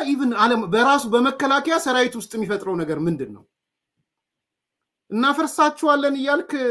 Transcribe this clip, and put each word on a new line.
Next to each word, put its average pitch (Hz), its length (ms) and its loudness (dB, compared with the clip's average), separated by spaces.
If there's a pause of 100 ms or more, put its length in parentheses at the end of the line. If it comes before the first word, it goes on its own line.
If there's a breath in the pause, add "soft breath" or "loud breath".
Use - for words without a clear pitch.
ኢቭን 269 320 0
ዓለም 233 300 4
በራሱ 247 420 2
በመከላከያ 269 720 2
ሰራዊት 247 360 0
ውስጥ 226 160 -12
የሚፈጥረው 202 440 -4
ነገር 156 240 -4
ምንድን 147 320 -2
ነው? 98 120 -20 (1700)
እናፈርሳችኋለን 285 1040 0
እያልክ፣ 285 360 -2 (200)